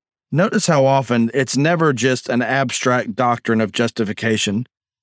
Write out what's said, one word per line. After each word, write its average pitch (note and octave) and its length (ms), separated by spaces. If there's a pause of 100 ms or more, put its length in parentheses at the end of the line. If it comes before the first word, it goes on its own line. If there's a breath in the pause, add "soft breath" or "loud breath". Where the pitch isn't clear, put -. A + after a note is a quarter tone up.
(320)
notice F#3 340
how D3 180
often A#2+ 480
it's B2+ 240
never D#3+ 360
just B2+ 360
an B2 140
abstract B2 720
doctrine A#2 460
of G#2 120
justification. A2 920 (360)